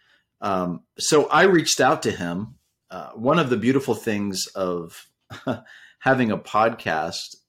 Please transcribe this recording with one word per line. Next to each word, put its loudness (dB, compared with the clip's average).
Um, -4
so 4
I 4
reached 4
out 2
to 0
him. -6
Uh, -14
one 0
of 0
the 2
beautiful 2
things -4
of -6
<laughs> -12
having 2
a -2
podcast, -2